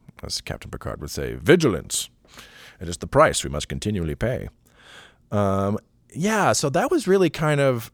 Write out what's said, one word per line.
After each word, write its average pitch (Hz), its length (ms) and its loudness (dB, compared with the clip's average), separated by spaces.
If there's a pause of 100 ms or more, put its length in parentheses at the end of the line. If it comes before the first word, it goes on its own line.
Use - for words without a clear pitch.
(240)
as - 180 -8
Captain - 280 -10
Picard - 300 -10
would 76 120 -10
say, 64 240 -6
"Vigilance. 98 760 2 (720)
It 85 80 -8
is 87 80 -6
the - 100 -10
price 135 360 4
we 67 80 -6
must 73 180 -4
continually 82 460 -4
pay." 113 340 -4 (840)
Um, 101 460 0 (360)
yeah, 190 400 2
so 143 180 0
that 190 200 2
was 320 160 0
really 185 220 6
kind 151 320 0
of, 127 320 0